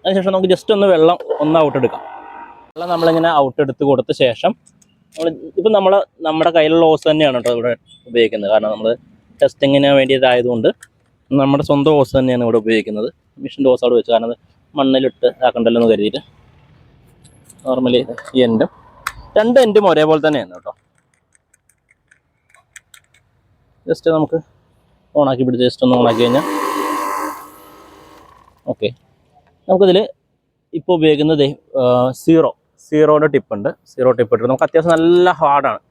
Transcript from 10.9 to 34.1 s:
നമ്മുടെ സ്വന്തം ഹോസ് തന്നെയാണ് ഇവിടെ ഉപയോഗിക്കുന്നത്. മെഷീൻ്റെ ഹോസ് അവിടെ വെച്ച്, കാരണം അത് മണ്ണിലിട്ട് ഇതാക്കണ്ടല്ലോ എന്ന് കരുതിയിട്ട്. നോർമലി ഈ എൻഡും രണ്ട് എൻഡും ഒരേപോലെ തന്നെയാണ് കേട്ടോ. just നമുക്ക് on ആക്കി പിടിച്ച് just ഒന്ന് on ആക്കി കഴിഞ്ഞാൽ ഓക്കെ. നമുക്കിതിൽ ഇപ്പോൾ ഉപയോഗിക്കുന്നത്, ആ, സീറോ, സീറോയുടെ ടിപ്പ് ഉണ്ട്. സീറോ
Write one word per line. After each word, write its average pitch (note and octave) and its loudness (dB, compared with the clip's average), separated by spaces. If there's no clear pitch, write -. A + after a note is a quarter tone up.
നമ്മുടെ C#3 0
സ്വന്തം C#3+ 2
ഹോസ് C3+ 0
തന്നെയാണ് B2+ 0
ഇവിടെ A2+ 0
ഉപയോഗിക്കുന്നത്. G#2+ -4
മെഷീൻ്റെ C3+ -4
ഹോസ് B2 0
അവിടെ B2 2
വെച്ച്, A2 -4
കാരണം A#2 -2
അത് A#2 -10
മണ്ണിലിട്ട് C3+ -2
ഇതാക്കണ്ടല്ലോ A#2 0
എന്ന് A#2 2
കരുതിയിട്ട്. G#2 -2
നോർമലി B2+ 0
ഈ B2+ 2
എൻഡും A2+ 0
രണ്ട് A#3+ 2
എൻഡും G#3 2
ഒരേപോലെ D#3 2
തന്നെയാണ് A2 -2
കേട്ടോ. - -16
just - -4
നമുക്ക് D#3 -4
on C#3 2
ആക്കി B2+ -2
പിടിച്ച് B2 -2
just - -4
ഒന്ന് B2 2
on A#2 2
ആക്കി A2+ 0
കഴിഞ്ഞാൽ B2+ 0
ഓക്കെ. G#2+ -6
നമുക്കിതിൽ F#3 4
ഇപ്പോൾ F#3 -4
ഉപയോഗിക്കുന്നത്, D3+ 2
ആ, - 0
സീറോ, D#3+ 2
സീറോയുടെ D3+ 2
ടിപ്പ് - -4
ഉണ്ട്. G#2 -6
സീറോ B2+ 0